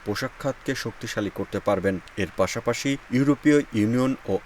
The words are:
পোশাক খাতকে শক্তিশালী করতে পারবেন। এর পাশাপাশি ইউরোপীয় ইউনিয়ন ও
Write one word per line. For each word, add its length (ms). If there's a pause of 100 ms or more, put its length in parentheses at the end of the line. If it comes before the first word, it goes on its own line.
পোশাক 340
খাতকে 360
শক্তিশালী 560
করতে 300
পারবেন। 340 (220)
এর 200
পাশাপাশি 540 (220)
ইউরোপীয় 460 (160)
ইউনিয়ন 380 (160)
ও 40 (140)